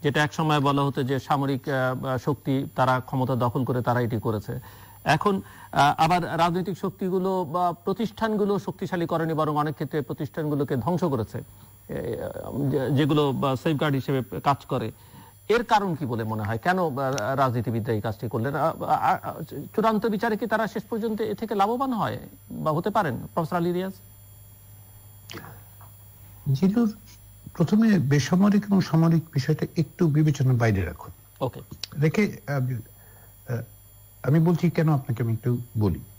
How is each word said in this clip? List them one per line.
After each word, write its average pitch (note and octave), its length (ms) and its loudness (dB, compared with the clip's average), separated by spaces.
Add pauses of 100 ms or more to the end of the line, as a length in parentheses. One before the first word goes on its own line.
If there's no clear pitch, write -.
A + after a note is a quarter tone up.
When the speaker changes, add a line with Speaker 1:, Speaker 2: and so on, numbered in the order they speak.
Speaker 1:
যেটা D3 200 2
এক D3+ 100 -2
সময় D#3 260 2
বলা C#3 240 2
হতো C#3 200 0
যে C3 160 0
সামরিক, C#3 500 -2
আহ, C3 480 0
শক্তি C#3 580 -2
তারা B2+ 240 2
ক্ষমতা B2+ 360 -2
দখল B2 280 0
করে B2 180 -2
তারা B2 200 0
এটি A#2 180 -2
করেছে। G#2+ 400 -4 (440)
এখন, G3+ 380 2 (300)
আহ, C#3+ 300 4
আবার E3 380 0
রাজনৈতিক F3 380 0
শক্তিগুলো F#3 680 -2
বা F3 280 0
প্রতিষ্ঠানগুলো G3+ 840 -2
শক্তিশালী F3+ 460 -6
করেনি, E3 280 -2
বরং D3+ 220 -2
অনেক D3 180 -2
ক্ষেত্রে D3+ 280 -4
প্রতিষ্ঠানগুলোকে D3 760 -4
ধ্বংস E3+ 260 0
করেছে, C3 340 -2 (520)
এ, - 280 -6 (540)
যে-, C3 260 0
যেগুলো D3 360 2
বা C3 220 0
safeguard D3+ 400 0
হিসেবে C3 440 -2
কাজ - 260 0
করে। A2 260 -4 (580)
এর A3+ 140 2
কারণ G3+ 320 2
কি C#3 100 -6
বলে A#2 180 -4
মনে A2 200 -4
হয়? A2 140 -4
কেন, F#3 220 0
আহ, E3 120 0 (440)
রাজনীতিবিদরা A#2 580 0
এই G#2 80 -2
কাজটি A2+ 260 -6
করলেন? C3 280 -2
আ, D3+ 40 -2
আ, D#3 120 2 (100)
আ, - 640 -2 (320)
চূড়ান্ত A3 300 2
বিচারে G#3+ 320 0
কি A3+ 100 -4
তারা A3 200 -2
শেষ - 160 -8
পর্যন্ত A3 380 -4
এ G#3+ 120 -4
থেকে G#3+ 220 -6
লাভবান A#3+ 380 0
হয় E3+ 260 -2 (320)
বা D#3 200 -4
হতে E3+ 180 0
পারেন? E3+ 280 0 (160)
প্রফেসর E3 220 -4
আলী F3 160 0
রিয়াজ। F#3 200 -4 (2500)
Speaker 2:
জিলুর, G#3+ 400 4 (600)
প্রথমে G#3 460 4
বেসামরিক F3+ 680 4
এবং G3 160 4
সামরিক E3 420 4 (100)
বিষয়টা D#3 320 0 (120)
একটু F3 300 0
বিবেচনার C#3+ 480 4
বাইরে A2 300 2
রাখুন। - 260 -10 (280)
Speaker 1:
ওকে। C3+ 220 -6 (400)
Speaker 2:
রেখে, E3+ 360 2 (100)
আহ, C3 260 -2 (800)
আহ, A#2 80 -4 (640)
আমি C#3+ 160 4
বলছি E3 300 4
কেন D#3+ 200 2
আপনাকে C3 340 0
আমি A2+ 100 0
একটু A#2+ 280 0 (160)
বলি। F#2+ 220 2 (200)